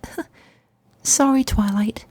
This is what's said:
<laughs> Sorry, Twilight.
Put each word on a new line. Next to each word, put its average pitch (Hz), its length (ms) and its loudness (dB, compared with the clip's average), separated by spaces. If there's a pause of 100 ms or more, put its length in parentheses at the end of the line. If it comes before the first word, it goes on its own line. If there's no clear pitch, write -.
<laughs> - 1000 -18
Sorry, 269 400 2
Twilight. 208 680 0